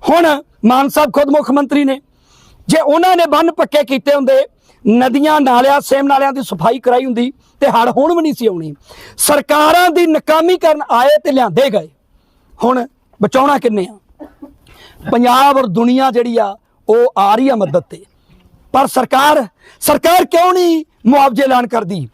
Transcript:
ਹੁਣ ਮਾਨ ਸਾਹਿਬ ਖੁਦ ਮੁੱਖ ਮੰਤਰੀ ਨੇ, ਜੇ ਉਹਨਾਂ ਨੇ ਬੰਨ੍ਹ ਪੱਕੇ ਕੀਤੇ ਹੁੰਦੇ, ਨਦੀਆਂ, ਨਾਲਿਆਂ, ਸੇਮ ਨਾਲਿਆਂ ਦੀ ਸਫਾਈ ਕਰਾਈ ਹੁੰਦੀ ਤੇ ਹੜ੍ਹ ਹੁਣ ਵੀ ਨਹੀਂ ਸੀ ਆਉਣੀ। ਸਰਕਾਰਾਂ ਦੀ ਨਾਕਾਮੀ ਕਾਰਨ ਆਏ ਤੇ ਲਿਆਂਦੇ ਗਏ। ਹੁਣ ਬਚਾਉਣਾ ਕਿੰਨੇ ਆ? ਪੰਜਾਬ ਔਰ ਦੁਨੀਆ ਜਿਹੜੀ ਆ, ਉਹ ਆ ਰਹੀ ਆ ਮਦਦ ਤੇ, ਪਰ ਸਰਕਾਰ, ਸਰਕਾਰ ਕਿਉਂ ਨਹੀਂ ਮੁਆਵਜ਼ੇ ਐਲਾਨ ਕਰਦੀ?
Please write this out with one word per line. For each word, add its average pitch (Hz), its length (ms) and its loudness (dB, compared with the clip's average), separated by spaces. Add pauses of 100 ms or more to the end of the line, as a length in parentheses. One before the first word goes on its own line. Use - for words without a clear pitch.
ਹੁਣ 311 320 2 (240)
ਮਾਨ 254 240 2
ਸਾਹਿਬ 294 240 -2
ਖੁਦ 285 160 0
ਮੁੱਖ 285 220 0
ਮੰਤਰੀ 285 320 0
ਨੇ, 269 180 -2 (680)
ਜੇ 311 120 2
ਉਹਨਾਂ 330 360 4
ਨੇ 339 100 2
ਬੰਨ੍ਹ 311 260 0
ਪੱਕੇ 294 320 0
ਕੀਤੇ 285 320 -2
ਹੁੰਦੇ, 269 300 2 (420)
ਨਦੀਆਂ, 269 540 2
ਨਾਲਿਆਂ, 262 400 2
ਸੇਮ 277 260 -2
ਨਾਲਿਆਂ 277 260 0
ਦੀ 269 80 -8
ਸਫਾਈ 208 380 -4
ਕਰਾਈ 247 260 0
ਹੁੰਦੀ 247 260 -4 (280)
ਤੇ 277 80 2
ਹੜ੍ਹ 233 240 0
ਹੁਣ 311 240 0
ਵੀ 339 60 0
ਨਹੀਂ 302 120 -2
ਸੀ 233 140 -4
ਆਉਣੀ। 160 260 -6 (440)
ਸਰਕਾਰਾਂ 302 720 0
ਦੀ 339 180 0
ਨਾਕਾਮੀ 320 500 0
ਕਾਰਨ 311 240 0 (100)
ਆਏ 262 320 2
ਤੇ 311 80 -2
ਲਿਆਂਦੇ 247 380 0
ਗਏ। 180 180 -4 (760)
ਹੁਣ 247 220 -2 (360)
ਬਚਾਉਣਾ 262 360 0
ਕਿੰਨੇ 214 340 -4
ਆ? 208 60 -20 (1120)
ਪੰਜਾਬ 254 460 2
ਔਰ 262 80 0
ਦੁਨੀਆ 247 460 -2
ਜਿਹੜੀ 233 260 -2
ਆ, 208 180 -4 (340)
ਉਹ 240 280 2
ਆ 202 180 2
ਰਹੀ 262 140 0
ਆ 254 60 0
ਮਦਦ 180 340 -2
ਤੇ, - 140 -20 (680)
ਪਰ 269 160 0
ਸਰਕਾਰ, 269 600 0 (320)
ਸਰਕਾਰ 330 460 2
ਕਿਉਂ 359 280 2
ਨਹੀਂ 339 300 0 (240)
ਮੁਆਵਜ਼ੇ 269 360 2
ਐਲਾਨ 247 240 0
ਕਰਦੀ? 185 460 -6